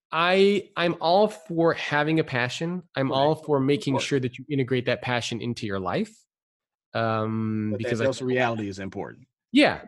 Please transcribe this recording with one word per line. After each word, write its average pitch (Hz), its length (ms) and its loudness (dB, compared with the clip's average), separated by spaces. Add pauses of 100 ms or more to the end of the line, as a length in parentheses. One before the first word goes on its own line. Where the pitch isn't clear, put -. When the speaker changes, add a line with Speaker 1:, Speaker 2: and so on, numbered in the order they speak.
(120)
Speaker 1:
I, 196 640 4
I'm 170 240 0
all 190 280 4
for 165 440 0
having 151 480 0
a 156 40 2
passion. 160 580 -4 (120)
I'm 135 160 -2
Speaker 2:
Right. 127 60 0
Speaker 1:
all 147 200 2
for 151 220 0
making 139 360 0
Speaker 2:
Of 127 60 0
course. - 40 -4
Speaker 1:
sure 139 160 0
that 123 160 -6
you 131 140 -14
integrate 127 340 0
that 123 160 0
passion 120 400 -2
into 120 260 -6
your 98 140 -4
life. 107 340 -4 (760)
Um, 110 760 -2
Speaker 2:
But 107 80 -4
that 117 60 -4
Speaker 1:
because 120 180 -2
I - 20 0
Speaker 2:
dose 131 120 2
of 135 100 -6
Speaker 1:
think 127 100 0
Speaker 2:
reality 117 320 0
is 95 100 -10
important. 90 480 -10 (240)
Speaker 1:
Yeah. 220 380 4